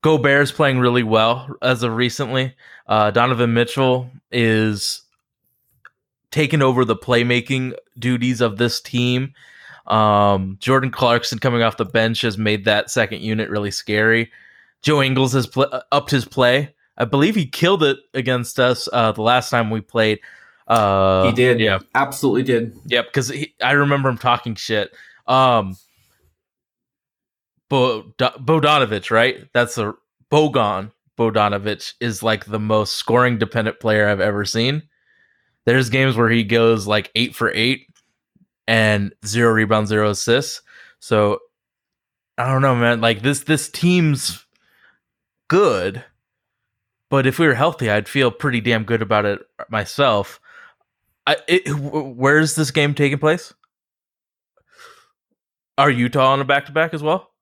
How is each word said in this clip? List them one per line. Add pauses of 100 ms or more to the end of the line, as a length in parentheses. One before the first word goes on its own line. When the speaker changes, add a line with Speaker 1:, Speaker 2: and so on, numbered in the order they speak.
Speaker 1:
Gobert's
playing
really
well (140)
as
of
recently. (320)
Uh,
Donovan
Mitchell (240)
is (1300)
taking
over
the
playmaking (240)
duties
of
this
team. (540)
Um,
Jordan
Clarkson
coming
off
the
bench
has
made
that
second
unit
really
scary. (520)
Joe
Ingles
has
pl-,
uh, (100)
upped
his
play. (220)
I
believe
he
killed
it (140)
against
us,
uh,
the
last
time
we
played. (480)
Uh,
Speaker 2:
He
did.
Speaker 1:
yeah. (160)
Speaker 2:
Absolutely
did. (120)
Speaker 1:
Yep,
'cause
he,
I
remember
him
talking
shit. (320)
Um, (1900)
Bo-,
Do-,
Bogdanovich,
right?
That's
a, (360)
Bogan (260)
Bogdanovich
is,
like,
the
most
scoring
dependent
player
I've
ever
seen. (840)
There's
games
where
he
goes,
like,
eight
for
eight (800)
and (120)
zero
rebounds,
zero
assists. (380)
So, (960)
I
don't
know,
man.
Like,
this,
this
team's (1040)
good, (1040)
but
if
we
were
healthy,
I'd
feel
pretty
damn
good
about
it (280)
myself. (880)
I, (100)
it,
wh-,
where
is
this
game
taking
place? (2250)
Are
Utah
on
a
back-to-back
as
well? (120)